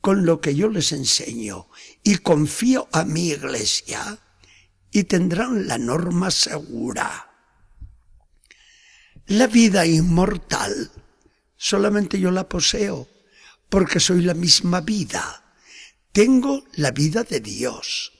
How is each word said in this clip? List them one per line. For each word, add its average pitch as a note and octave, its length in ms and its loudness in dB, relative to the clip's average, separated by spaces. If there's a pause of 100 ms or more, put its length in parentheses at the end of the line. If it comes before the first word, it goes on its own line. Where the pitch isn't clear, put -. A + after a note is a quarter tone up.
con G3 240 2
lo E3 140 4
que C#3+ 160 -2
yo G3+ 140 0
les F#3 220 -2
enseño A2+ 760 -4 (360)
y G3+ 160 4
confío F3+ 720 2
a E3 100 0
mi E3 260 -2
iglesia - 920 -6 (720)
y G3+ 140 2
tendrán F#3+ 640 0
la A#2 100 -2
norma F3 540 -2
segura. - 1000 -6 (1900)
La A3 220 4
vida G#3+ 380 6
inmortal E3+ 1040 0 (640)
solamente G#3 640 0
yo F#3 120 0
la F#3 160 -2
poseo - 640 -4 (580)
porque F#3 320 0
soy F3+ 220 2
la F3 120 0
misma F3 480 0
vida. - 640 -6 (680)
Tengo C4 520 4 (100)
la C#3+ 180 0
vida D#3 320 0
de D3 160 -4
Dios. A2 800 -8